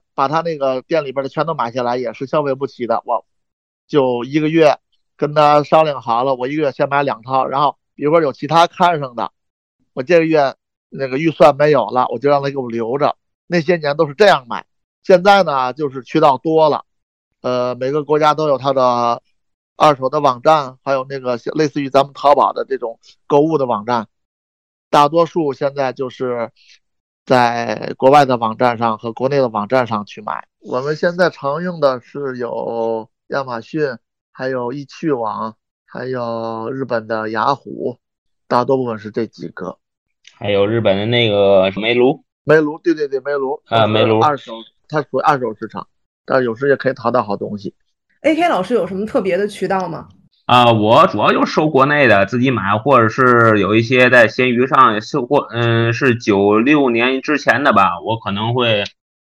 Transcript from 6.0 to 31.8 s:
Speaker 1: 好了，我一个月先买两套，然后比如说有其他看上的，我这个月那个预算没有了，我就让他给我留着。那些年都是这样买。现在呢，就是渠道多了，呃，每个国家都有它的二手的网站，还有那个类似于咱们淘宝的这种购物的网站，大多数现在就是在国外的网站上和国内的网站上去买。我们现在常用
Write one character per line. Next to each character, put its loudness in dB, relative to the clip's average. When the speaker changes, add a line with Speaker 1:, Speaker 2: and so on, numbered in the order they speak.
Speaker 1:
好 -2
了， 0
我 -8
一 -6
个 -2
月 -2
先 -2
买 0
两 -4
套， -2
然 -4
后 0
比 -10
如 2
说 4
有 -2
其 -12
他 4
看 0
上 -10
的， -8
我 -8
这 4
个 2
月 0
那 -8
个 -4
预 0
算 6
没 2
有 2
了， 0
我 -8
就 -2
让 2
他 -4
给 -10
我 -8
留 -6
着。 0
那 0
些 0
年 -4
都 0
是 -12
这 4
样 4
买。 -10
现 4
在 6
呢， -2
就 -6
是 -10
渠 -2
道 4
多 2
了， -2
呃， -2
每 -4
个 -2
国 0
家 4
都 -2
有 0
它 -2
的 2
二 6
手 -4
的 -2
网 0
站， 2
还 -2
有 -2
那 -10
个 -4
类 0
似 -6
于 -6
咱 4
们 -14
淘 4
宝 2
的 -6
这 -6
种 -10
购 2
物 0
的 -2
网 -2
站， -4
大 4
多 2
数 -4
现 -4
在 -4
就 -8
是 -6
在 0
国 4
外 6
的 0
网 -4
站 0
上 -2
和 -10
国 -4
内 0
的 0
网 -6
站 0
上 -4
去 -18
买。 -10
我 -6
们 -6
现 -4
在 0
常 -8
用 -8